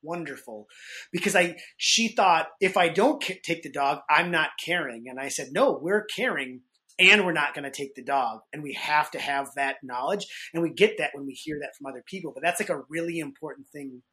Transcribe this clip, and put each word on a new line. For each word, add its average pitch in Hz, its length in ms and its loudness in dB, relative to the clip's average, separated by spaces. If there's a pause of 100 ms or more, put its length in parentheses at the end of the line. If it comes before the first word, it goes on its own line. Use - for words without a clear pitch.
"Wonderful." 139 640 -10 (420)
Because 175 240 -2
I, 175 220 4 (220)
she 226 300 2
thought, 175 400 4 (120)
"If 190 160 2
I 175 140 2
don't 262 320 2
ca-, 185 200 -6
take 165 200 -4
the 143 100 -12
dog, 143 280 0 (100)
I'm 170 200 4
not 156 200 2 (120)
caring." 131 460 -4
And 127 100 -10
I 135 120 -6
said, 139 220 -6
"No, 185 280 4
we're 202 240 0
caring 143 560 -4 (380)
and 196 260 8
we're 180 80 2
not 147 220 0
gonna 143 160 -6
take 135 240 -8
the 127 100 -14
dog." 120 360 0 (120)
And 151 100 -10
we 143 120 -8
have 151 380 0
to 151 60 -8
have 139 380 -2
that 139 260 -2
knowledge. 135 440 -4 (260)
And 165 100 0
we 165 120 2
get 214 240 4
that 147 160 -2
when 143 100 -10
we 135 80 -8
hear 151 300 -8
that 147 120 -12
from 143 120 -14
other 123 200 -12
people. 165 260 -10
But 135 100 -14
that's, 170 180 0
like, 208 80 -4
a 151 220 -2
really 165 280 -4
important 139 500 -10
thing 135 340 -14 (100)